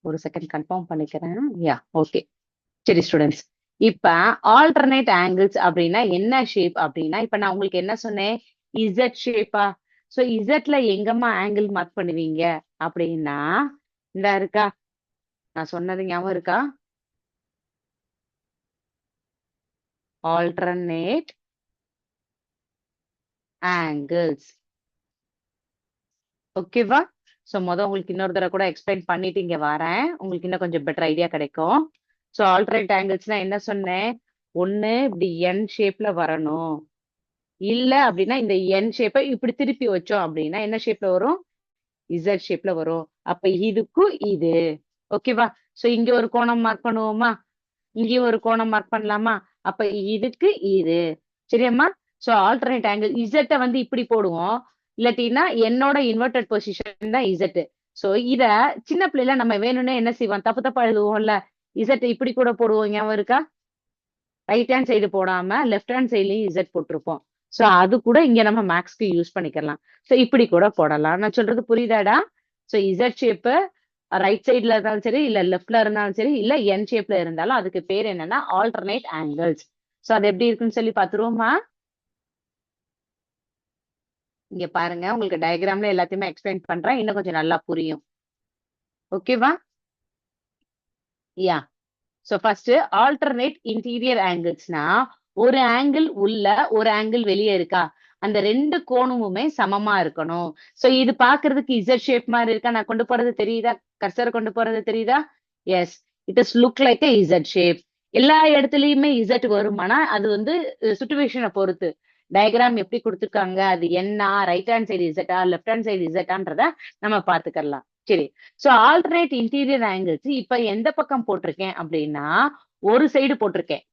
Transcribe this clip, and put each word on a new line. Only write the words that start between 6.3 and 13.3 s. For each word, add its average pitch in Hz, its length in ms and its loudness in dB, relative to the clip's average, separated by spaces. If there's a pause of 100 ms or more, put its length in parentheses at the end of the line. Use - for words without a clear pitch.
ஷேப் 175 320 -2
அப்படின்னா, 160 420 -4
இப்ப 226 180 -2
நான் 196 140 0
உங்களுக்கு 185 300 -2
என்ன 208 140 -4
சொன்னேன்? 208 400 -6 (380)
இசட் 220 460 0
ஷேப்பா? 214 460 -2 (460)
So - 80 -4 (120)
இசட்ல 277 440 0 (120)
எங்கம்மா 226 480 0
ஆங்கிள் 208 340 -2
மார்க் 180 260 -6
பண்ணுவீங்க 165 460 -4 (380)
அப்படின்னா, 160 580 -4 (760)